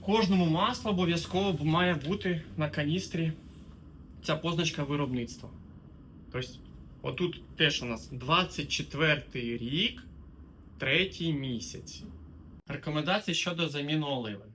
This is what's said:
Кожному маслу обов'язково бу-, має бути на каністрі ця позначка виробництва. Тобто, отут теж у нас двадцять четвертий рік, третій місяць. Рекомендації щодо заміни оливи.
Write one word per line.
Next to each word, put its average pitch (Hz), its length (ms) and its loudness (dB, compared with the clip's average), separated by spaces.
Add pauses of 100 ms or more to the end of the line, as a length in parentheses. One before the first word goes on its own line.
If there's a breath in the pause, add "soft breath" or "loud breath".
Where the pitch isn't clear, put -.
Кожному 190 460 6
маслу 214 440 2
обов'язково 180 600 2
бу-, 147 120 0
має 175 300 6
бути 170 480 0 (140)
на 151 140 0
каністрі 160 640 0 (920)
ця 151 140 2
позначка 160 480 0
виробництва. 131 640 -2 (840)
Тобто, 127 160 -4 (540)
отут 151 540 -2
теж 143 260 4
у 123 40 -4
нас 113 260 -4
двадцять 151 560 2
четвертий 139 920 0
рік, 147 480 0 (720)
третій 165 540 0
місяць. 131 680 -6 (640)
Рекомендації 160 680 0
щодо 165 340 0
заміни 147 380 0
оливи. 110 380 -4 (100)